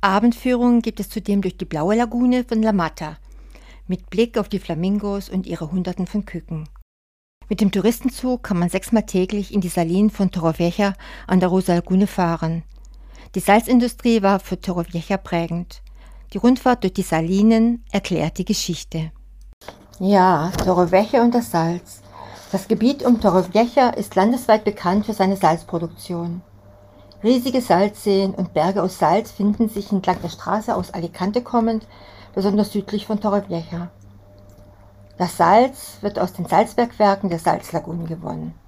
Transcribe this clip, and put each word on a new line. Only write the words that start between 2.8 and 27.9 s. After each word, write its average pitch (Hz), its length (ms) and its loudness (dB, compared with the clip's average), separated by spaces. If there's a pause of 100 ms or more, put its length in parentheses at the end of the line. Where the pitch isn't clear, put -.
mit - 220 -6
Blick 233 280 0
auf 208 120 -2
die 196 100 -4
Flamingos 202 720 -4
und 185 180 -4
ihre 160 240 -8
Hunderten 180 360 -4
von 202 180 -6
Küken. 160 420 -10 (800)
Mit 208 140 -2
dem 202 100 2
Touristenzug 240 720 -2
kann 180 160 -2
man 175 80 0
sechsmal 208 360 0
täglich 190 500 -2
in 202 80 0
die 175 80 -4
Salinen 180 400 2
von 190 200 0
Torrevieja 170 600 0 (340)
an 185 140 2
der 180 80 2
Rosa 185 280 2
Lagune 185 320 2
fahren. 165 560 -2 (680)
Die 190 60 -2
Salzindustrie 233 840 4
war 196 200 2
für - 180 -8
Torrevieja 175 560 -4
prägend. 170 680 -6 (520)
Die - 40 -6
Rundfahrt 247 460 2
durch 185 120 -2
die 196 60 -4
Salinen 214 880 2
erklärt 165 500 -2
die 180 60 -2
Geschichte. - 680 -6 (840)
Ja, 185 520 4 (140)
Torrevieja 185 580 4
und 240 100 4
das 240 180 0
Salz. 170 500 -2 (500)
Das 190 160 -4
Gebiet 233 380 0
um 240 160 4
Torrevieja 214 680 2
ist - 240 -6
landesweit 220 500 2
bekannt 208 400 0
für 220 80 -6
seine 196 240 0
Salzproduktion. 170 1040 -2 (840)
Riesige 247 380 2
Salzseen 196 760 2